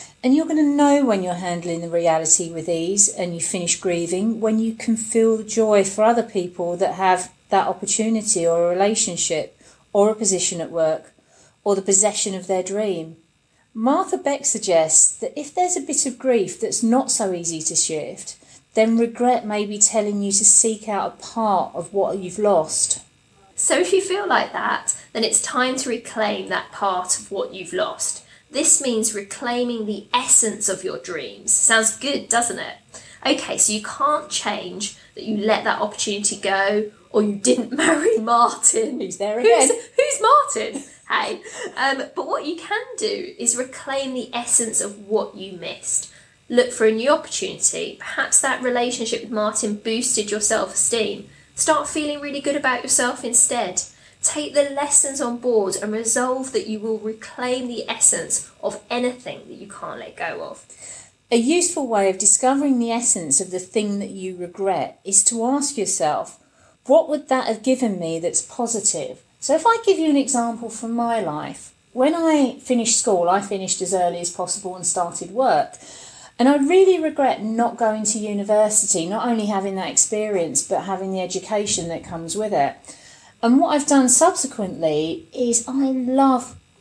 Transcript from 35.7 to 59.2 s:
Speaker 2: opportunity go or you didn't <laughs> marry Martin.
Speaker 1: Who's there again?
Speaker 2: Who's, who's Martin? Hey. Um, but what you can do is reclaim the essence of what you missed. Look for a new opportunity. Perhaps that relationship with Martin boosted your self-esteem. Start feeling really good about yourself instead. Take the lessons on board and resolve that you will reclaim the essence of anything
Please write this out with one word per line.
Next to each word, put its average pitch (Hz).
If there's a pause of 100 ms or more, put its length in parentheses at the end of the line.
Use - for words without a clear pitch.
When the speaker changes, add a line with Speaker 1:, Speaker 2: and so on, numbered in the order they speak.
Speaker 2:
opportunity 208
go 196 (220)
or 214
you 208
didn't 247
<laughs> 254
marry 320
Martin. 233
Speaker 1:
Who's 185
there 208
again? 440
Speaker 2:
Who's, -
who's 554
Martin? - (260)
Hey. - (340)
Um, 269 (120)
but 277
what 440
you 320
can 440 (120)
do 202
is 233
reclaim 269
the 247
essence 240
of 202
what 202
you 190
missed. - (360)
Look 247
for -
a 220
new 233
opportunity. -
Perhaps -
that 262
relationship 240
with 220
Martin 214
boosted 220
your 208
self-esteem. 208 (280)
Start -
feeling 294
really 285
good 277
about 262
yourself 262
instead. 240 (400)
Take -
the 285
lessons 277
on 240
board 220
and 214
resolve 254
that -
you 214
will 220
reclaim 247
the 233
essence - (100)
of 202
anything 240